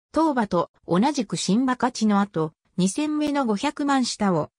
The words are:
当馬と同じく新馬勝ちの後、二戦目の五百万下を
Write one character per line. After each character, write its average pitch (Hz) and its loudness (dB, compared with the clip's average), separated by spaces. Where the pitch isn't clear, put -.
当 311 2
馬 240 -2
と 170 -2
同 170 2
じ 269 -4
く - -8
新 208 0
馬 262 0
勝 247 -2
ち 220 0
の 202 4
後、 160 -4
二 180 2
戦 302 -2
目 302 -2
の 285 0
五 214 0
百 294 -4
万 269 2
下 202 -2
を 156 -2